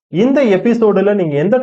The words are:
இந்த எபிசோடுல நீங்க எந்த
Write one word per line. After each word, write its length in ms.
இந்த 160
எபிசோடுல 640
நீங்க 240
எந்த 200